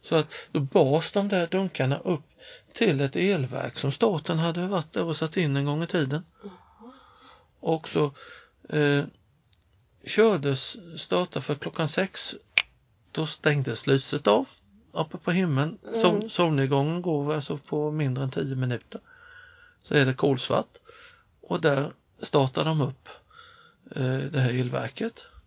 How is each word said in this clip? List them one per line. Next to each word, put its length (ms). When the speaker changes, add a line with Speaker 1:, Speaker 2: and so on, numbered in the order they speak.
Speaker 1:
Så 140
att 360
då 80
bars 520
de 160
där 200
dunkarna 520
upp 240
till 280
ett 140
elverk 640
som 120
staten 480
hade 280
varit 260
där 120
och 120
satt 200
in 180
en 100
gång 180
i 40
tiden. 380
Speaker 2:
Mhm. 480
Speaker 1:
Och 280
så, 240
eh, 340
kördes, 680
startade 440
för 100
klockan 340
sex. 460
Då 160
stängdes 600
lyset 400
av 200
uppe 240
på 140
himlen. 460
Sol-, 220
Speaker 2:
Mm. 140
Speaker 1:
solnedgången 720
går 320
alltså 240
på 340
mindre 320
än 80
tio 240
minuter. 460
Så 100
är 120
det 80
kolsvart. 640
Och 200
där 300
startar 440
de 160
upp, 280
eh, 220
det 80
här 200
elverket. 640